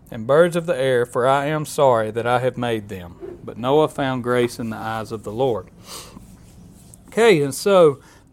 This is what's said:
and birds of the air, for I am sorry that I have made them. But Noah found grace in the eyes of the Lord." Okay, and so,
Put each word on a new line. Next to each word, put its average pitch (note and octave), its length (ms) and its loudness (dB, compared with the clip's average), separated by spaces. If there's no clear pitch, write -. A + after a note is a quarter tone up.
and A2+ 140 -10
birds D#3+ 300 4
of E3 100 -2
the E3+ 100 -2
air, B2+ 300 0
for B2+ 220 -2
I C#3 180 2
am D3+ 200 -4
sorry A#2+ 460 2
that A2+ 140 -4
I A#2+ 140 2
have B2+ 180 -2
made A2+ 320 -4
them. - 540 -14
But A2 160 -14
Noah C#3+ 280 2
found C3 360 -4
grace B2 340 0
in A#2 140 -8
the A2 40 -10
eyes A2 360 -8
of G#2+ 120 -10
the G#2+ 80 -10
Lord." A2 380 -4
Okay, G#3 320 4
and C#3 120 -4
so, F3 460 4